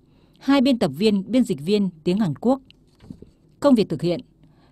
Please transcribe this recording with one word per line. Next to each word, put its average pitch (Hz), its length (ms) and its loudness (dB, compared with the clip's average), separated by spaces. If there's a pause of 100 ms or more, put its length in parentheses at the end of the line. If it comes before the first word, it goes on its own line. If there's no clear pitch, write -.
(380)
hai 277 220 2
biên 254 180 2
tập 165 180 -2
viên, 202 340 0
biên 247 140 2
dịch 143 160 -6
viên 196 280 0 (160)
tiếng 180 140 0
Hàn 170 160 -2
Quốc. 262 260 -2 (1000)
Công 285 140 4
việc 185 140 2
thực - 140 -6
hiện, 165 180 -2 (520)